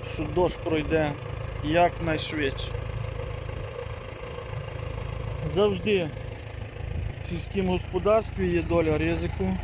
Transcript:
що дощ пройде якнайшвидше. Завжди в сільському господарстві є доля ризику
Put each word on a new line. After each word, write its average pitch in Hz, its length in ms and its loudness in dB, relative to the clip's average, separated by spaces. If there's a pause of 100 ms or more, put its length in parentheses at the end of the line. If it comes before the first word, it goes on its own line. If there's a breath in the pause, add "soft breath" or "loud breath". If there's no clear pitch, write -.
що - 180 -4 (120)
дощ 175 220 4
пройде 156 560 2 (520)
якнайшвидше. 156 1080 2 (2750)
Завжди 185 640 4 (1120)
в - 40 -8
сільському 180 460 0
господарстві 190 760 2
є 170 140 4
доля 160 360 4
ризику 170 640 2